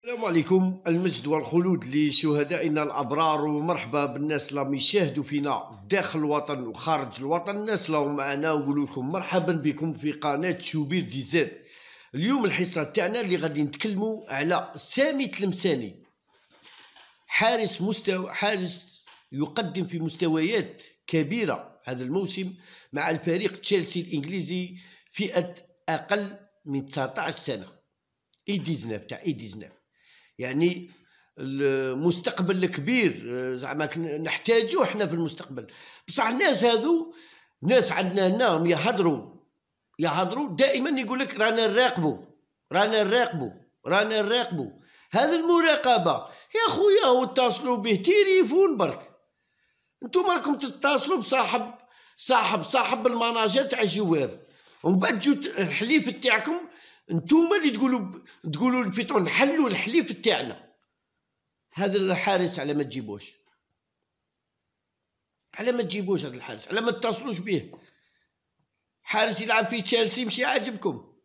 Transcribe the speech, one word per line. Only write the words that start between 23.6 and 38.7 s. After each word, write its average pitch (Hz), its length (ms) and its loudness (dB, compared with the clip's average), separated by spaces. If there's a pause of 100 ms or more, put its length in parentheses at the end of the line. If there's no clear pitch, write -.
تشيلسي 180 400 -2
الإنجليزي، 175 760 -6 (340)
فئة 185 420 -2 (340)
أقل 196 480 -2 (280)
من 139 220 -6
تسعتاش 139 480 -4
سنة، 107 380 -8 (760)
إي 202 100 -2
ديزناف 117 460 -6
تاع - 180 -14
إي 165 100 -2
ديزناف. 107 400 -12 (680)
يعني 151 520 0 (480)
المستقبل 139 1300 0
الكبير، 175 680 0
آه، 127 260 -4
زعما 135 300 -4
كن-، 156 360 -4
نحتاجوه 233 640 2
حنا 208 200 -2
في 151 80 -4
المستقبل. 139 520 -6 (420)
بصح 226 180 0
الناس 254 380 2
هذو، 269 500 2 (480)
ناس 220 300 4
عندنا 185 340 2
هنا 226 220 4
راهم 165 180 2
يهضروا، 170 680 2 (640)